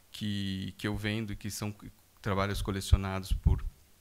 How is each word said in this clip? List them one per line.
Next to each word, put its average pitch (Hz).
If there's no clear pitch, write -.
que, 98
que -
eu 104
vendo 104
e -
que 101
são 104
trabalhos 98
colecionados 95
por, -